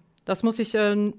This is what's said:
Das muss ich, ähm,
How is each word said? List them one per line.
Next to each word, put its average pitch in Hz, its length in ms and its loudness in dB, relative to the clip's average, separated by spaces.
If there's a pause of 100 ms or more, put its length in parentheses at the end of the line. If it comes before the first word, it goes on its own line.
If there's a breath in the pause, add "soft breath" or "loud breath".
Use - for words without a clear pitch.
(260)
Das 185 160 -4
muss 226 160 0
ich, 226 160 -4
ähm, 208 460 2